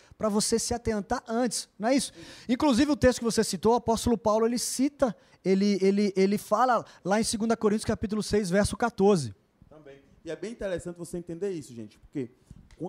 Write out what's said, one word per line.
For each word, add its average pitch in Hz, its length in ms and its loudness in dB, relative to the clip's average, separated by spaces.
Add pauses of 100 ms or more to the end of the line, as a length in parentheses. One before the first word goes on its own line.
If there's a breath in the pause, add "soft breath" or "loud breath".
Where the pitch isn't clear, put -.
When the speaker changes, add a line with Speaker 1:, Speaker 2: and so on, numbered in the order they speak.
(160 soft breath)
Speaker 1:
pra 214 120 -4
você 214 320 0
se - 120 -4
atentar 226 540 -4
antes, 233 500 -2
não 208 120 -2
é 277 80 4
isso? - 160 0 (360 loud breath)
Inclusive, 277 440 2
o 262 40 0
texto 247 220 4
que 240 60 -6
você 226 180 0
citou, 202 300 0
o - 20 4
apóstolo 233 420 0
Paulo, 220 300 2
ele 240 140 0
cita, 262 520 0 (320 soft breath)
ele, 196 380 2
ele, 196 320 2
ele 196 240 2
fala 226 460 2 (200 loud breath)
lá 202 160 0
em 226 40 0
segunda 226 320 -2
Coríntios, 214 280 0
capítulo 214 380 -4
seis, 208 260 0
verso 196 280 0
quatorze. 190 580 2 (340)
Speaker 2:
Também. 143 280 -20 (280)
E 160 60 -10
é 156 60 -6
bem 190 160 -8
interessante 180 440 -6
você 175 220 -10
entender 170 320 -6
isso, 143 240 -10
gente, 110 240 -16
porque 127 320 -10 (580 loud breath)